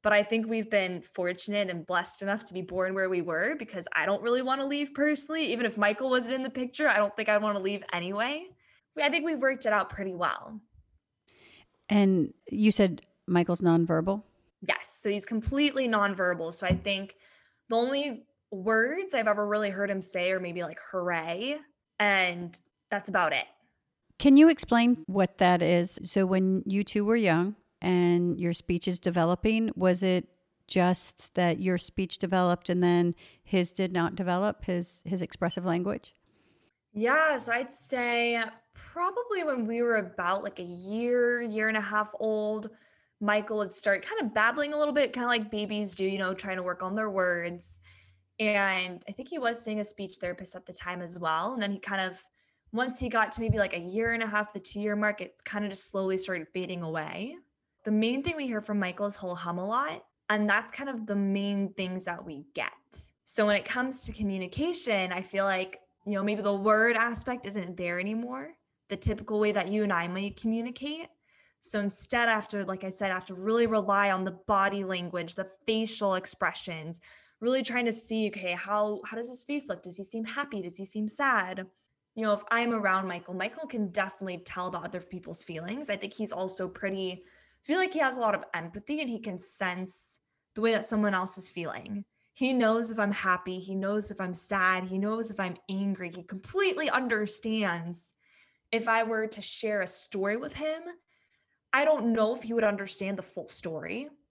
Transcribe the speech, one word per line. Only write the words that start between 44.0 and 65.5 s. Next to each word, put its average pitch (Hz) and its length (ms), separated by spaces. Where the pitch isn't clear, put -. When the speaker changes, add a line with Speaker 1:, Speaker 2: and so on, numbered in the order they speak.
Speaker 1:
kind 440 200
of 220 100
babbling 254 400
a 302 60
little 294 160
bit, 254 180
kinda 240 160
like 226 220
babies 208 440
do, 190 120
you 190 100
know, 190 160
trying 190 240
to 180 60
work 180 200
on 185 120
their 220 160
words. 175 720
And 190 720
I 202 40
think 262 160
he 339 100
was 233 240
seeing 214 180
a 202 40
speech 196 320
therapist 180 380
at 185 100
the 185 80
time 180 300
as 175 160
well. 170 340
And 240 100
then 202 100
he 190 60
kind 196 220
of, 185 220
once 254 260
he 254 120
got 220 220
to 233 100
maybe, 220 160
like, 190 160
a 175 60
year 214 320
and 226 100
a 220 40
half, 208 280
the 202 60
two-year 208 360
mark, 208 240
it - 240
kinda 208 240
just 190 220
slowly 190 260
started 185 320
fading 180 340
away. 165 540
The 214 60
main 226 320
thing 320 140
we 285 100
hear 220 140
from 214 180
Michael 196 280
is 202 120
he'll 180 160
hum 175 240
a 185 80
lot. 285 400
And 208 200
that's 214 240
kind 277 160
of 226 180
the 202 100
main 196 580
things 185 320
that 175 180
we 151 300
get. - 180
So 214 220
when 208 100
it 190 80
comes 262 400
to 226 80
communication, 196 1000
I 185 100
feel 196 220
like, 190 360